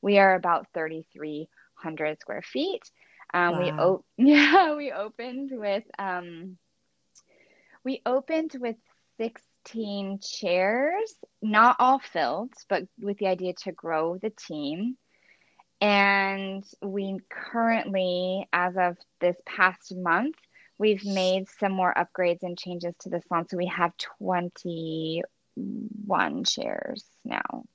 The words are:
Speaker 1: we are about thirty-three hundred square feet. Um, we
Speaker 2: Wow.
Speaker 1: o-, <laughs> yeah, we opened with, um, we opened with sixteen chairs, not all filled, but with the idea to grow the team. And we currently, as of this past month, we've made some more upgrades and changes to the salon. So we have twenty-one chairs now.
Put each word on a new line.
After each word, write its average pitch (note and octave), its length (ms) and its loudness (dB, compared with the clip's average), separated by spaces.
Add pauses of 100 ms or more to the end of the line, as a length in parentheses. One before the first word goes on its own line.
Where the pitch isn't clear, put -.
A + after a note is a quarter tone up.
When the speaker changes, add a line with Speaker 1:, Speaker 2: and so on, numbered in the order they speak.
Speaker 1:
we G3+ 160 6
are G3 160 8
about F3 400 2
thirty-three D#3+ 720 -8 (260)
hundred D#3 460 -6
square - 220 -10
feet. F#4 480 -6 (440)
Um, F3 240 2
we F3+ 120 0
Speaker 2:
Wow. D3+ 80 -6
Speaker 1:
o-, F3+ 320 2
<laughs> - 80 -20
yeah, D4 560 8
we C#4+ 180 -6
opened B3 600 -8
with, G#3+ 320 -2 (140)
um, F3+ 600 -8 (1300)
we C4 200 -4
opened C#4+ 540 -2
with A#3 180 -6 (420)
sixteen G3+ 1040 -8
chairs, A#3+ 920 -2 (260)
not G#3+ 380 6
all B3+ 220 4
filled, E3 520 -4 (160)
but F#3+ 140 0 (180)
with G3+ 180 -4
the G3 100 0
idea F3+ 240 -2 (100)
to F#3+ 100 -8
grow E3 460 -2
the G#3+ 120 -6
team. G#3 680 -6 (840)
And G3 840 2 (160)
we G3 380 -6 (100)
currently, F#3+ 1200 -2
as F3+ 240 0
of F3+ 200 2 (220)
this F3 160 2 (100)
past - 520 0
month, F3+ 400 0 (420)
we've G#3 260 2
made F#3+ 440 0 (100)
some G3 140 0
more F#3 200 0
upgrades F3 520 0
and F3 120 -8
changes F3 440 -8
to - 80 -14
the F3 140 -4
salon. E3+ 260 -2
So F#3+ 80 -6
we F3 100 0
have F3+ 320 -2
twenty-one F3 2500 -6
chairs - 600 -6 (200)
now. - 400 -6 (100)